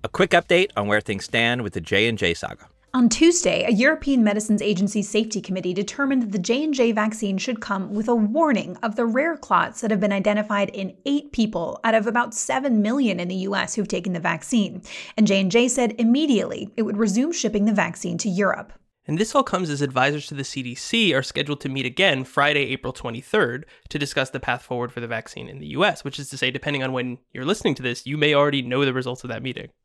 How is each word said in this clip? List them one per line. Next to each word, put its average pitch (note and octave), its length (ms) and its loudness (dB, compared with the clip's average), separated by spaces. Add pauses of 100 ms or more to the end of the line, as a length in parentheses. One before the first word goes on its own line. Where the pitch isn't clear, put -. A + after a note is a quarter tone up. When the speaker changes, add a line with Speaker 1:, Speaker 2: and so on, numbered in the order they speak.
Speaker 1:
A - 40 -6
quick - 240 2
update F3 440 4
on G#2 100 0
where G#2 140 4
things G2 240 -4
stand A#2+ 380 0
with G2+ 100 -4
the F#2+ 80 -4
J G2 260 2
and A2+ 120 0
J E2+ 160 2
saga. - 340 -10 (240)
Speaker 2:
On A#3+ 160 4
Tuesday, E4 560 4
a A#3+ 80 2
European C4 500 4
Medicines G#3+ 380 2
Agency G3+ 400 0
Safety G#3+ 400 -2
Committee F3+ 320 -4
determined C4 500 0
that G3+ 100 -4
the G#3 60 -2
J A#3 240 0
and D#4 120 -2
J A#3+ 180 2
vaccine G#3+ 460 -2
should A3 240 -4
come G3 320 -4
with G#3+ 120 -2
a B3 80 4
warning G#3+ 680 2
of A3 140 -4
the A#3 100 0
rare C#4+ 320 0
clots - 420 0
that A3 100 -2
have G#3+ 80 2
been G3+ 140 2
identified G3+ 580 0
in F#3+ 240 -8 (120)
eight C#4+ 260 -2
people G#3 500 -2
out A3 120 2
of G#3+ 120 2
about A#3 280 0
seven C4 480 0
million A3 380 0
in F3 80 -4
the F#3 60 -4
U F#3+ 220 -2
S - 180 -2
who've G#3 140 -2
taken F3+ 240 -2
the E3+ 80 -4
vaccine. F3+ 600 -2 (340)
And G#3+ 100 6
J G3 140 4
and F#3 100 2
J A#3+ 180 4
said A#3 300 0
immediately A#3 760 2
it A3+ 60 0
would G#3+ 160 -2
resume A#3 340 2
shipping G#3 320 0
the A3 80 4
vaccine F3 460 -2
to A3 100 -2
Europe. F#3+ 460 -2 (320)
Speaker 3:
And D3+ 100 -2
this A3 180 -2
all C#4 80 6
comes F3 280 -2
as C#3+ 100 -4
advisors C#3 460 0
to D3+ 80 -12
the C3+ 100 -6
C - 180 -8
D B2 120 -8
C G#3 400 2
are C3+ 80 2
scheduled C#3+ 400 -4
to C#3 80 -4
meet C3 160 -4
again C3 380 2
Friday, C#3+ 420 2
April C3 260 -6
twenty-third, B2+ 720 -2 (240)
to D3+ 100 -6
discuss C#3 300 -2
the C3 100 -8
path B2 240 -4
forward A#2+ 300 -6
for A#2+ 80 -10
the A#2 60 -6
vaccine - 420 -10
in C#3 120 -14
the D3 80 -12
U D3 140 -2
S, G3 220 -2
which C#3+ 140 -8
is C#3+ 100 -12
to C3+ 80 -14
say, B2+ 140 0
depending C3+ 320 -4
on C3 100 -2
when B2 240 -4 (160)
you're B2+ 140 -6
listening F3 300 0
to C3 60 -12
this, B2 240 -4
you D3 120 -4
may D3 160 4
already C#3+ 260 4
know B2+ 240 0
the C3 80 2
results B2+ 320 -4
of B2 60 -10
that A2+ 120 -8
meeting. - 280 -10 (140)